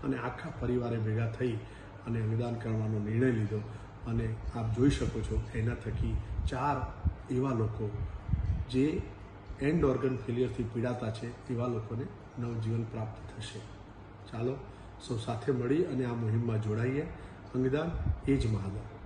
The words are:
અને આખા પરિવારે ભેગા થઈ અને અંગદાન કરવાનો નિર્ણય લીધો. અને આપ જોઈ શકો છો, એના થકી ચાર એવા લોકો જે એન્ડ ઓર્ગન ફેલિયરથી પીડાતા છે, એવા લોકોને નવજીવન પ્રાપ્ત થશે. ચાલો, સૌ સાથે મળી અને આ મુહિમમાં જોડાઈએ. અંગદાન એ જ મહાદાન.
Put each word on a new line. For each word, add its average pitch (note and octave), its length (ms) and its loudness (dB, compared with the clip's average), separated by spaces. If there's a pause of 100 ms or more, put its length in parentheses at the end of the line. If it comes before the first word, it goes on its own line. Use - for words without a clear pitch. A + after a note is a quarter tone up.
અને C3+ 120 2
આખા B2+ 440 -4
પરિવારે A#2+ 380 2
ભેગા A2 320 2
થઈ B2 220 0 (540)
અને A#2 140 0
અંગદાન A2+ 340 2
કરવાનો A2 440 0
નિર્ણય A2+ 320 4
લીધો. G#2+ 280 2 (480)
અને A2+ 280 0 (220)
આપ A2 200 0
જોઈ C3+ 140 8
શકો A2+ 300 0
છો, A2 220 0 (120)
એના A2+ 200 2
થકી A2+ 420 0 (320)
ચાર C3+ 440 0 (380)
એવા C3 200 4
લોકો A2 400 2 (800)
જે D3 320 4 (580)
એન્ડ D3 240 4
ઓર્ગન B2+ 320 4
ફેલિયરથી A#2+ 460 0
પીડાતા A2+ 480 0
છે, - 380 -8
એવા A#2+ 180 0
લોકોને A2+ 380 -2 (340)
નવજીવન A#2 440 0
પ્રાપ્ત A2 560 -6
થશે. A2 200 -8 (720)
ચાલો, B2 240 -2 (520)
સૌ A#2+ 80 0
સાથે A2+ 360 0
મળી B2+ 320 4
અને C3 200 0
આ A#2+ 100 0
મુહિમમાં A2+ 480 2
જોડાઈએ. A#2 380 2 (540)
અંગદાન C3+ 360 2 (400)
એ C#3 60 8
જ A#2 100 2
મહાદાન. G2 600 -2